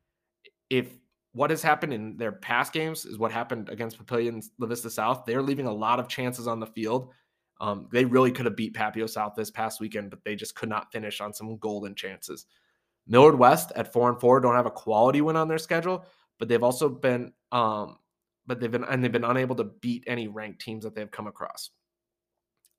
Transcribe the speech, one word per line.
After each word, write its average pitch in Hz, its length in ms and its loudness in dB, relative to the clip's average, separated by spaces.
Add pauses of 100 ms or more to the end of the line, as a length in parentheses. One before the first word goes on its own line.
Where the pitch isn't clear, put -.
(680)
If 127 180 0 (460)
what 143 180 0
has 156 100 -2
happened 151 320 2
in 110 240 -8
their 110 140 -4
past 123 420 -2
games 160 320 -4
is 107 140 -12
what 110 120 0
happened 113 380 -6
against 113 340 -10
Papillion 117 400 -2 (140)
La 120 100 -6
Vista 117 220 -8
South, 117 360 -2
they're 123 180 -2
leaving 139 240 -2
a 110 60 -4
lot 110 260 0
of 123 80 -6
chances 123 400 -6
on 113 120 -4
the 110 60 -8
field. 113 460 -4 (500)
Um, 101 300 -6
they 123 140 4
really 127 260 6
could 123 140 -4
have 107 100 0
beat 110 180 -6
Papio 110 360 -4
South 107 260 -6
this 110 160 -6
past 110 280 -6
weekend, 107 300 -8
but - 140 -20
they 107 120 -6
just 104 200 -12
could 113 140 -6
not 107 220 -6
finish 107 300 -8
on 104 120 -8
some 110 240 -12
golden 104 360 -6
chances. 92 520 -12 (600)
Millard 139 320 10
West 131 380 8
at 117 160 -4
four 120 180 4
and 120 100 -2
four 127 200 8
don't 123 160 4
have 123 100 4
a 113 60 -4
quality 120 500 2
win 160 140 2
on 160 120 0
their 160 100 -2
schedule, 175 480 -2 (320)
but 113 100 -6
they've 117 160 4
also 127 260 2
been, 127 440 -2 (180)
um, 110 460 0 (500)
but 127 120 -6
they've 120 120 -2
been, 120 140 -2
and 127 180 0
they've 120 80 2
been 117 120 0
unable 127 320 0
to 117 100 -2
beat 120 420 -6
any 120 200 -6
ranked 107 340 -14
teams 110 220 -12
that 107 120 -12
they've 107 160 -12
come 107 160 -10
across. - 440 -12 (1080)